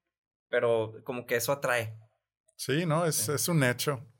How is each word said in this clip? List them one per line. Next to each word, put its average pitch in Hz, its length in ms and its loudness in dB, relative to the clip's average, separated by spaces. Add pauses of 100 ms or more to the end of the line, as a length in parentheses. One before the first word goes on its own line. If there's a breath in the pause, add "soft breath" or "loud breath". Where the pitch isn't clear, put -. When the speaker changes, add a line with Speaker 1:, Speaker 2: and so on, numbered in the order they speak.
(500)
Speaker 1:
Pero 117 440 2 (100)
como 123 220 -6
que 123 100 0
eso 117 160 0
atrae. 120 460 -2 (580)
Speaker 2:
Sí, 156 300 -2
no, 160 180 2
es, 156 120 0
Speaker 1:
Sí. - 160 -2
Speaker 2:
es 139 160 -2
un 165 140 4
hecho. 123 440 0 (140)